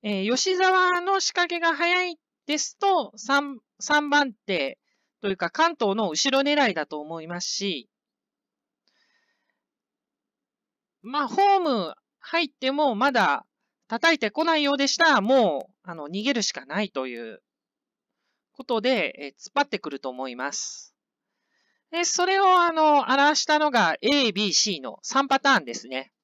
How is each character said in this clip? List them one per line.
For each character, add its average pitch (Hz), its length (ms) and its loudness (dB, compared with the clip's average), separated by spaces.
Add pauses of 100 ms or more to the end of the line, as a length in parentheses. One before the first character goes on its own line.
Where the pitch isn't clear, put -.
(100)
え 190 120 -2
ー、 220 120 0
吉 370 220 0
沢 370 460 4
の 381 180 0
仕 - 140 -6
掛 349 120 0
け 349 140 -4
が 330 160 0
早 359 300 0
い 349 120 -8 (280)
で 294 100 -2
す - 220 -8
と、 370 400 0
三、 277 400 -2 (200)
三 294 300 0
番 285 240 2
手 151 460 -4 (420)
と 208 80 -4
い 196 60 -2
う - 20 -10
か、 170 140 -4
関 320 280 0
東 196 160 0
の 214 140 0
後 269 340 0
ろ - 0 -
狙 285 280 2
い - 20 -4
だ 160 140 -4
と 151 120 -8
思 160 220 -10
い 160 60 -14
ま 175 160 -8
す - 20 -10
し、 165 460 -6 (3000)
ま 277 220 -2
あ、 247 40 -4
ホ - 140 2 (160)
ー - 20 2
ム 233 340 -2 (260)
入 339 260 -2
っ - 20 -8
て - 220 -4
も 285 240 2
ま 262 180 2
だ 170 320 2 (420)
叩 330 280 2
い - 40 -4
て 214 120 -2
こ 311 140 -2
な 330 120 2
い 302 60 0
よ 285 120 2
う - 40 -4
で 277 100 2
し - 80 -2
た 320 200 4
ら、 214 40 4
も 202 480 2
う、 - 140 -20
あ 175 120 -14
の、 147 140 -14
逃 196 160 -8
げ 277 80 0
る 233 100 0
し - 120 -4
か 131 100 -14
な 151 160 -4
い 208 80 -2
と 131 180 -6
い 117 240 -10
う 101 120 -20 (1080)
こ 254 120 -16
と 226 160 -2
で、 208 380 0
え 143 80 -12
ー、 135 60 -12
突 - 180 -20
っ - 60 -20
張 277 80 2
っ 277 40 -10
て 208 100 -6
く 160 120 -8
る 139 100 -10
と 135 80 -8
思 127 220 -8
い 120 60 -12
ま 135 180 -6
す。 - 400 -12 (960)
で、 339 160 -2
そ - 180 -2
れ 381 160 2
を、 392 60 4 (160)
あ 339 100 2
の、 311 280 4
表 277 360 2
し - 80 -2
た 302 140 2
の 302 120 2
が 196 300 2
A、 262 320 2
B、 190 220 -2
C 175 260 -2
の 123 220 -10
三 269 260 -2
パ 269 100 2
タ 269 180 4
ー 185 40 2
ン 139 60 -12
で 226 80 -8
す 107 120 -14
ね。 131 260 -8 (120)